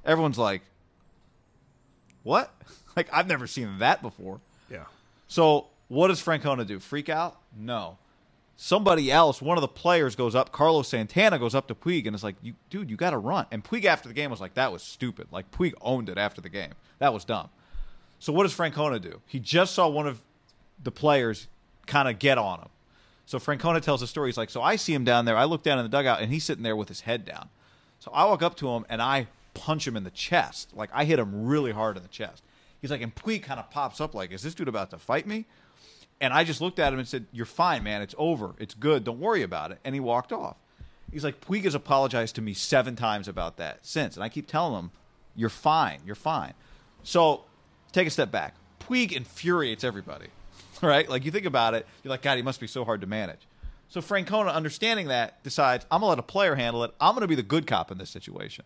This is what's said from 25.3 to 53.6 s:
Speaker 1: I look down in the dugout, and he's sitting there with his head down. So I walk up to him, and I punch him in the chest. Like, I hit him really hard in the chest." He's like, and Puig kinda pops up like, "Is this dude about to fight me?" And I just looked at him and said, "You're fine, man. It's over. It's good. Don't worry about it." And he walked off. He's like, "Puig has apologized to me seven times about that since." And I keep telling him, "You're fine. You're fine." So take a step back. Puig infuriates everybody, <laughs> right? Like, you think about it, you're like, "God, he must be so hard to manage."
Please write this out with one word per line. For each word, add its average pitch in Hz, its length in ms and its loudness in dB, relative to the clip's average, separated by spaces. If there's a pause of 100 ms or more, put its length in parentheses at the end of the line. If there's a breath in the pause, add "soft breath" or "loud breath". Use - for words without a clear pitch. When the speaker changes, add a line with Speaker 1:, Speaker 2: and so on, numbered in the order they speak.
Speaker 1:
I 120 80 6
look 156 200 0
down 139 160 2
in 120 40 -2
the 110 60 -6
dugout, 127 320 2
and 113 100 -2
he's 156 140 -2
sitting 120 180 -4
there 110 140 0
with 101 100 -4
his 85 140 -14
head 113 240 -4
down. - 240 -14 (500 soft breath)
So - 140 -18
I 151 100 4
walk 202 180 4
up 170 160 0
to 139 120 -4
him, 117 180 -4
and 113 140 -4
I 131 260 0 (260)
punch - 320 -4
him 117 120 -4
in 95 80 -6
the - 60 -10
chest. - 640 -2
Like, 104 200 -8
I 143 100 0
hit 151 160 4
him 104 260 -4
really 135 280 0
hard 107 240 -2
in 90 60 -14
the 92 60 -20
chest." 95 320 -12 (400 soft breath)
He's 139 100 -6
like, 127 100 -4
and 117 140 -8
Puig 214 280 -4
kinda 185 280 -8
pops - 280 -4
up 156 140 -4
like, 92 180 -6
"Is 95 120 -10
this 160 100 -8
dude 165 140 -6
about 104 240 -4
to 82 80 -16
fight 139 260 -2
me?" 220 200 -8 (760 soft breath)
And 131 120 0
I 160 100 4
just 160 180 -2
looked 180 160 -4
at 143 160 2
him 131 60 -4
and 123 80 -6
said, 120 240 -8
"You're 117 160 -8
fine, 165 360 0
man. 104 200 -4
It's 95 140 -12
over. 143 420 -2
It's 110 160 -12
good. 135 280 2
Don't 117 160 -6
worry 196 220 0
about 85 300 -6
it." - 120 -16
And 135 120 -6
he 139 40 -4
walked 123 320 -2
off. - 240 -8 (560 soft breath)
He's 147 120 -8
like, 139 180 -6
"Puig 196 220 -2
has 170 100 2
apologized 127 600 2
to 113 80 -6
me 104 100 -6
seven 127 420 2
times 104 320 -2
about 85 300 -8
that 76 280 -10
since." 143 300 -4
And 90 80 -8
I 113 60 -6
keep 143 160 -10
telling 156 320 -2
him, 87 140 -10 (440)
"You're 110 140 -2
fine. 127 560 0
You're 101 100 -12
fine." 135 380 -4 (480 soft breath)
So 160 440 4 (460)
take 180 160 4
a 147 40 -2
step 123 180 0
back. 80 240 -4 (260)
Puig 247 340 0
infuriates 139 720 -2
everybody, 98 440 -8 (260)
<laughs> - 300 -14
right? 151 260 6
Like, 131 160 -2
you 156 60 -2
think 196 160 -4
about 117 260 4
it, 113 140 -2 (160 loud breath)
you're 135 80 -8
like, 131 100 -6
"God, 139 160 2
he 120 60 -2
must 131 160 -4
be 113 80 -10
so 123 180 -6
hard 107 160 -2
to 95 60 -8
manage." 104 400 -6 (420 soft breath)